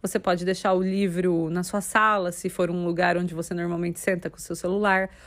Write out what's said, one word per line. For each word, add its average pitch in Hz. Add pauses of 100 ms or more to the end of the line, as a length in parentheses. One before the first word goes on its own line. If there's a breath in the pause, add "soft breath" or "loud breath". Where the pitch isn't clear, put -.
Você 190
pode 180
deixar 190
o 185
livro 180
na 175
sua 202
sala, 208
se 170
for 180
um 175
lugar 175
onde 180
você 165
normalmente 175
senta 180
com -
o -
seu -
celular, 190 (180 loud breath)